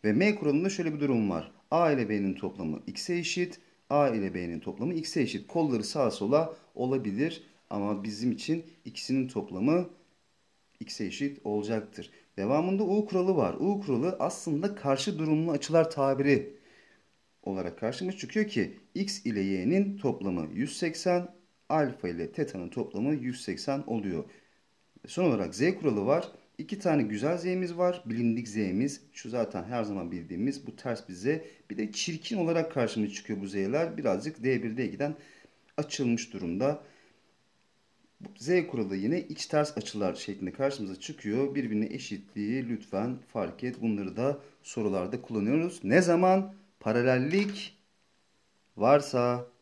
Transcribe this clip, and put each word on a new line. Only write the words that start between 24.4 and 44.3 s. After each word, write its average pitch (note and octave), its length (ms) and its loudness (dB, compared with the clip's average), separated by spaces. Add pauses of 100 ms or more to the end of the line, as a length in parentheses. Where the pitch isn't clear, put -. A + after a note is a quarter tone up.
Son F3+ 180 0
olarak G2+ 300 2
Z G#2 40 -8 (200)
kuralı G#2 260 2
var. D3+ 220 2 (300)
İki G3 220 -8
tane D3+ 240 2
güzel A2 340 0
Z'miz F3 400 -2
var. F3+ 280 2
Bilindik A#2 420 0
Z'miz. G#2+ 540 0 (120)
Şu - 160 -14
zaten A2 340 -2
her A#2 200 -2
zaman F#2+ 280 -4
bildiğimiz F2+ 560 -4
bu - 80 -14
ters - 340 -6
bir F#2 40 -12
Z. F2+ 120 -10 (440)
Bir G2+ 80 -8
de G#2+ 140 -2
çirkin F3 460 -4
olarak E3 340 2
karşımıza G#2+ 420 0
çıkıyor G2+ 280 -6
bu G2 60 -6
Z'ler. G#2+ 500 0
Birazcık B2 460 -2
D B2+ 200 2
bir, A2+ 140 -4
D B2+ 80 0
ikiden D3 300 -4 (600)
açılmış B2 560 0
durumda. G2 500 -2 (1500)
Z B2 120 -8 (220)
kuralı G2+ 240 -2
yine A2+ 260 0
iç - 240 -10
ters D3+ 320 0
açılar G2+ 380 -2
şeklinde F#2+ 360 -8
karşımıza C3 480 -2
çıkıyor. C3+ 560 -2
Birbirine A2 300 0
eşitliği G#2+ 840 -6
lütfen A2+ 480 -4 (100)
fark F#2+ 360 -6
et. B2 180 -6
Bunları G2+ 360 -2
da C#3 220 0 (240)